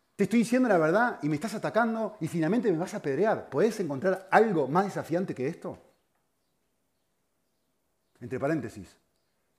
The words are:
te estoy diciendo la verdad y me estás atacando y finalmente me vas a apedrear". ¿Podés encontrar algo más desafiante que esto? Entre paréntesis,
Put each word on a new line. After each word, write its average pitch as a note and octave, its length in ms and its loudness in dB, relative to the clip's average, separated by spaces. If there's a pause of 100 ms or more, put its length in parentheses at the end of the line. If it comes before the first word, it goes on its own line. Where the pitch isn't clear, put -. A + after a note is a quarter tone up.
(140)
te G3+ 100 0
estoy A#3 160 2
diciendo B3 280 2
la F#3+ 100 4
verdad E3 440 2
y D3 60 -2
me D#3 60 0
estás F#3+ 200 -6
atacando A3 680 -2
y D#3+ 80 -4
finalmente F#3 420 0
me D#3+ 80 0
vas F3+ 160 -6
a - 40 -8
apedrear". D3+ 500 0
¿Podés G3 320 0
encontrar F3+ 500 -2
algo F3 380 6
más F#3 160 2
desafiante F3 500 -4
que C3 140 -4
esto? D#3+ 280 -10 (2500)
Entre B2 180 -8
paréntesis, A#2+ 580 -6 (640)